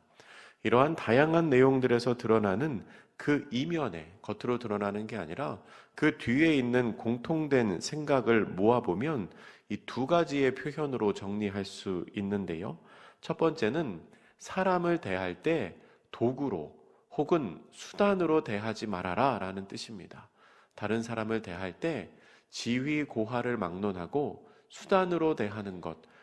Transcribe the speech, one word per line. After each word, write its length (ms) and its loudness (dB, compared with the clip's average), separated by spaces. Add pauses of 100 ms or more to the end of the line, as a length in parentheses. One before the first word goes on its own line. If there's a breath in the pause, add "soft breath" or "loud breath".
(600 loud breath)
이러한 340 4
다양한 540 4
내용들에서 680 4
드러나는 680 2 (320 loud breath)
그 340 0
이면에, 600 -4 (120)
겉으로 340 -2
드러나는 480 -2
게 100 -10
아니라 460 -6 (320 loud breath)
그 240 2
뒤에 380 4
있는 420 2
공통된 840 0
생각을 680 2
모아보면 840 2 (400 loud breath)
이 160 -4
두 220 -4
가지의 480 2
표현으로 580 -2
정리할 500 -4
수 400 -6 (120)
있는데요. 640 -4 (400 loud breath)
첫 180 -6
번째는 640 0 (380 soft breath)
사람을 600 0
대할 420 -4
때 320 -2 (340 soft breath)
도구로 680 -2 (360 soft breath)
혹은 500 0 (100)
수단으로 720 2
대하지 440 -4
말아라라는 800 -2
뜻입니다. 600 -14 (440 soft breath)
다른 300 -2
사람을 400 -4
대할 300 -8
때 360 -6 (400 soft breath)
지위 540 -2
고하를 540 -2
막론하고 920 -4 (200 soft breath)
수단으로 640 2
대하는 440 -6
것, 180 -8 (260 soft breath)